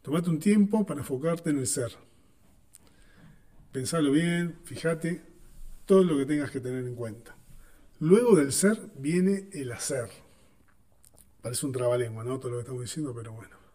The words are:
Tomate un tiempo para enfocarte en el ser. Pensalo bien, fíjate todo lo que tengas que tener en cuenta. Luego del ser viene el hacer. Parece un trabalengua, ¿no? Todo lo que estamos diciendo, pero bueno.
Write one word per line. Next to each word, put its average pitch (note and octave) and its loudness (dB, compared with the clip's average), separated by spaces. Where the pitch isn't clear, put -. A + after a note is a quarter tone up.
Tomate E3+ -2
un D#3 0
tiempo G3+ 4
para C#3+ -6
enfocarte D#3+ -2
en C#3+ 2
el B2+ -2
ser. A#2 -2
Pensalo C#3 0
bien, E3+ 0
fíjate E3 -4
todo F#3+ 8
lo E3+ 2
que C#3 0
tengas D3 -2
que C3+ -6
tener B2+ -6
en B2 -8
cuenta. A2+ -12
Luego G#3 6
del C#3+ 4
ser G#3 2
viene F#3 0
el C3 -8
hacer. A#2+ -6
Parece B2 -6
un C3 -4
trabalengua, A#2+ 0
¿no? C3 -4
Todo B2 -8
lo A#2+ -6
que A#2+ -6
estamos B2+ -8
diciendo, C3 -8
pero A2+ -12
bueno. A2 -20